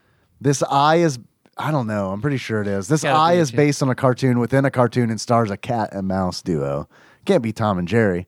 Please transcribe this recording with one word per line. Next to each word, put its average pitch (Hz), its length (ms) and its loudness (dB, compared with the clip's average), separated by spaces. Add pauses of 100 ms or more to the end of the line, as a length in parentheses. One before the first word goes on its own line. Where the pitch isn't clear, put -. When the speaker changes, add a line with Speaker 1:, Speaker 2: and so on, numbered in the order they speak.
(420)
Speaker 1:
This 139 220 0
I 143 320 4
is, 160 240 2 (380)
I 131 120 -4
don't 139 160 -2
know. 104 240 -2
I'm 101 120 -6
pretty 143 160 -2
sure 113 220 -4
it 101 80 -4
is. 98 200 -4
This 151 160 0
Speaker 2:
Gotta 151 160 2
Speaker 1:
I 170 160 4
Speaker 2:
be 180 40 4
Speaker 1:
is 156 100 0
Speaker 2:
Itchy. 117 80 -10
Speaker 1:
based 147 260 2
on 131 60 2
a 123 40 2
cartoon 123 460 2
within 135 260 2
a 135 60 0
cartoon 120 400 2
and 107 100 -6
stars 117 300 2
a 98 60 -6
cat 117 360 -4
and 95 140 -4
mouse 92 340 -2
duo. 73 480 -4 (360)
Can't 175 180 2
be 113 80 -4
Tom 107 260 -2
and 87 100 -4
Jerry. 95 400 0